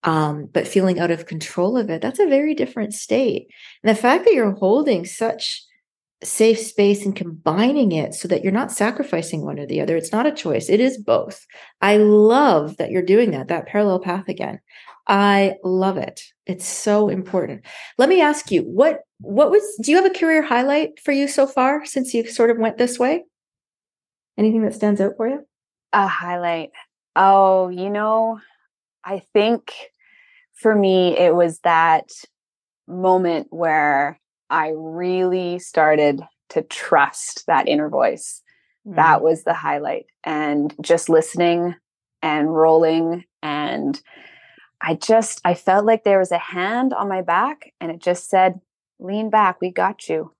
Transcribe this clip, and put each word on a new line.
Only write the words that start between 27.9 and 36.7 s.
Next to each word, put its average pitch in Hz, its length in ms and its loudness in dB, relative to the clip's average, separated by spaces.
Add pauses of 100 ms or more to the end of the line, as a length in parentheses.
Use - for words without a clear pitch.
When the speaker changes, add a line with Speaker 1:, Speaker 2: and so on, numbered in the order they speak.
Speaker 2:
know, 220 480 -2 (640)
I 190 160 -8 (140)
think 220 380 2 (840)
for 220 180 2
me, 190 440 2
it 175 180 4
was 170 240 0
that 165 500 2 (800)
moment 180 640 0
where 151 680 0 (300)
I 156 260 -2
really 180 840 -4
started 151 640 2 (280)
to 160 140 -2
trust - 840 -2